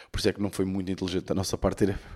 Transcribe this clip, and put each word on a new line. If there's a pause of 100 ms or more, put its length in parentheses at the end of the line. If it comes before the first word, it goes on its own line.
(120)
Por
isso
é
que
não
foi
muito
inteligente
da
nossa
parte
ter (160)